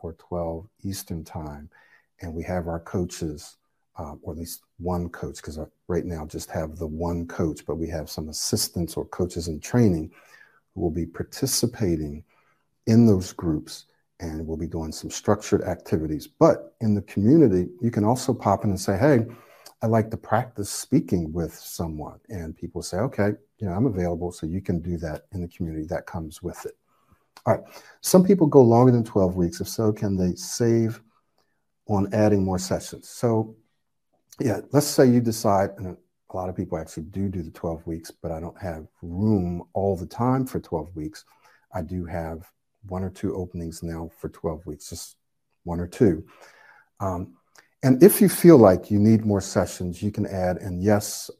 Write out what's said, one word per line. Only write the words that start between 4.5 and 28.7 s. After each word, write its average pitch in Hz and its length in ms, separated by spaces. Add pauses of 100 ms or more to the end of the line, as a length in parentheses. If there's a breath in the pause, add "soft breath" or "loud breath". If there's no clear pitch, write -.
one 87 300
coach, - 340
'cause 78 160
I 76 80 (220)
right 87 160
now 82 220
just - 240
have 80 260
the 80 100
one 85 400
coach, - 400
but 76 100
we 82 120
have 80 220
some 78 180
assistants - 680
or 78 100
coaches 87 420
in 78 120
training 90 500 (640 soft breath)
who 95 60
will 87 100
be 82 160
participating 85 1160 (640)
in 117 200
those 95 260
groups, - 540 (340)
and 80 260
we'll 80 100
be 82 100
doing 80 260
some - 180
structured - 520
activities. 90 640
But - 540
in 107 140
the 101 80
community, 104 680 (100)
you 117 100
can 104 140
also 123 300
pop 101 300
in 107 60
and 92 100
say, 98 160
"Hey, 117 300 (560 loud breath)
I'd 113 80
like 110 200
to - 60
practice 110 540
speaking - 600
with 82 220
someone." - 720
And 85 260
people 87 280
say, - 160
"Okay, 104 360 (240)
you 107 80
know, 90 60
I'm 104 140
available." 87 440
So - 160
you 87 140
can 90 200
do 87 180
that 78 340
in 95 80
the 87 80
community. 78 380
That 80 200
comes 80 360
with - 240
it. - 100 (680 soft breath)
All 117 80
right. - 100 (380 loud breath)
Some 185 220
people 185 220
go 143 160
longer 120 300